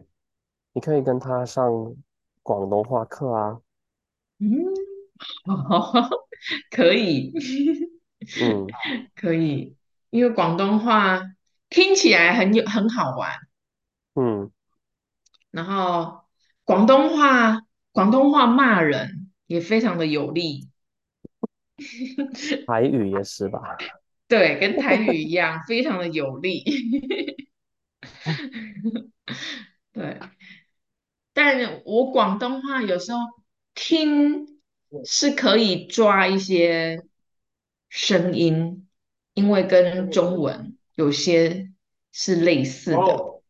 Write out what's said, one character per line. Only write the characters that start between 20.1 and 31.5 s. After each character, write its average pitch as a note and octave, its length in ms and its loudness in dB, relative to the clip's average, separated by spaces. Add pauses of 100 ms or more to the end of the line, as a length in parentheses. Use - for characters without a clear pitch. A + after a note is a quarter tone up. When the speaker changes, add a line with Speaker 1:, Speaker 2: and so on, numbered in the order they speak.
Speaker 2:
力。 D3+ 360 -6 (1120)
<laughs> C4+ 880 -10
Speaker 1:
台 A2+ 160 0
语 A#2+ 280 0
也 G2 120 -4
是 - 260 -8
吧？ - 100 -8 (680)
Speaker 2:
对， E3 320 2
跟 G3+ 180 -2
台 C4+ 180 0
语 G#3 220 0
一 D#3 140 -6
样， E3 320 -2
<laughs> - 40 -16
非 A#3 160 -2
常 A3+ 160 -4
的 F3 80 -6
有 C#3 300 -6
力。 F3 260 -6 (1400)
<laughs> A3 1120 -10 (800)
对， D#3+ 260 -12 (1160)
但 B3+ 520 0